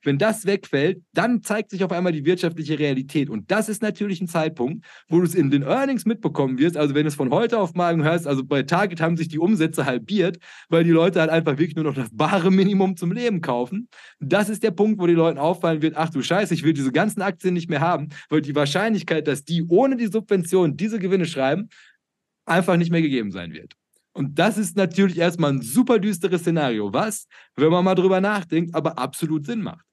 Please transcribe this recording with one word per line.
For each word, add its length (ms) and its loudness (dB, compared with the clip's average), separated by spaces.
Wenn 140 0
das 280 0
wegfällt, 560 0
dann 280 0
zeigt 300 -4
sich 120 -4
auf 80 -2
einmal 200 0
die 140 -4
wirtschaftliche 540 -2
Realität. 500 -2
Und 220 -6
das 180 0
ist 120 -6
natürlich 400 -4
ein 60 -6
Zeitpunkt, 580 -4
wo 120 4
du 60 2
es 100 -2
in 160 4
den 120 2
Earnings 420 0
mitbekommen 520 -2
wirst. 200 0
Also 180 0
wenn 80 2
du 60 0
es 60 -6
von 160 0
heute 280 0
auf 140 -2
morgen 300 0
hörst, 240 0
also 180 0
bei 180 0
Target 380 0
haben 160 0
sich 100 -4
die 120 -6
Umsätze 460 0
halbiert, 520 -2
weil 140 4
die 80 4
Leute 280 4
halt 100 2
einfach 280 0
wirklich 180 -2
nur 100 -2
noch 100 -2
das 160 -6
bare 400 2
Minimum 460 2
zum 140 -2
Leben 300 -2
kaufen. 460 -4
Das 300 0
ist 140 -4
der 80 2
Punkt, 280 2
wo 80 2
den 100 6
Leuten 220 2
auffallen 420 0
wird, 160 0
„Ach 120 -2
du 120 -4
Scheiße, 320 0
ich 100 -4
will 100 4
diese 180 0
ganzen 300 0
Aktien 320 -2
nicht 160 -4
mehr 120 0
haben“, 280 -2
weil 120 2
die 140 -6
Wahrscheinlichkeit, 720 0
dass 160 -2
die 240 -2
ohne 300 4
die 100 -2
Subvention 680 0
diese 220 -4
Gewinne 260 0
schreiben, 440 -2
einfach 320 2
nicht 140 2
mehr 100 2
gegeben 300 0
sein 220 -10
wird. 200 -18
Und 260 -4
das 180 2
ist 200 -4
natürlich 400 2
erstmal 360 2
ein 80 -2
super 380 2
düsteres 420 -2
Szenario, 520 -2
was, 340 -4
wenn 160 4
man 120 4
mal 120 4
drüber 260 2
nachdenkt, 520 -2
aber 240 -2
absolut 480 -4
Sinn 160 -6
macht. 320 -10